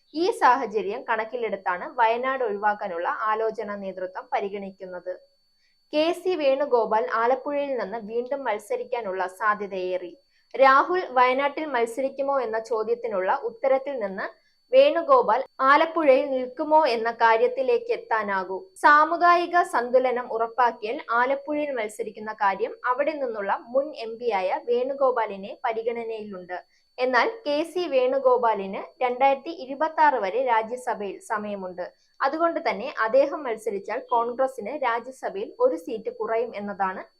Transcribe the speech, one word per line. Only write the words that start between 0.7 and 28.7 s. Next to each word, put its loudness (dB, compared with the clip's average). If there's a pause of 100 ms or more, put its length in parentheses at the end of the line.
കണക്കിലെടുത്താണ് -4
വയനാട് 0
ഒഴിവാക്കാനുള്ള -2
ആലോചന -4
നേതൃത്വം -10
പരിഗണിക്കുന്നത്. -8 (760)
കെ 0
സി -2
വേണുഗോപാൽ 0
ആലപ്പുഴയിൽ -2
നിന്ന് -6
വീണ്ടും -6
മത്സരിക്കാനുള്ള -4
സാധ്യതയേറി. -4 (440)
രാഹുൽ 6
വയനാട്ടിൽ 2
മത്സരിക്കുമോ -2
എന്ന -2
ചോദ്യത്തിനുള്ള -2
ഉത്തരത്തിൽ 0
നിന്ന് -6 (260)
വേണുഗോപാൽ 6 (160)
ആലപ്പുഴയിൽ 4
നിൽക്കുമോ 2
എന്ന 0
കാര്യത്തിലേക്ക് 2
എത്താനാകൂ. -2 (100)
സാമുദായിക 6
സന്തുലനം 2
ഉറപ്പാക്കിയാൽ 0 (100)
ആലപ്പുഴയിൽ 0
മത്സരിക്കുന്ന -8
കാര്യം 0 (100)
അവിടെ 0
നിന്നുള്ള -4
മുൻ -2
എം -10
പിയായ -2
വേണുഗോപാലിനെ -2
പരിഗണനയിലുണ്ട്. -6 (360)
എന്നാൽ 2 (160)
കെ 0
സി -4
വേണുഗോപാലിന് 0